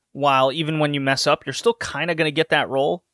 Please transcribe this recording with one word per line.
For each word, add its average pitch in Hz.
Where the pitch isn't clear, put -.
While 135
even 156
when 147
you 143
mess 135
up, 147
you're 135
still 233
kinda 165
gonna 156
get 156
that 147
roll. 139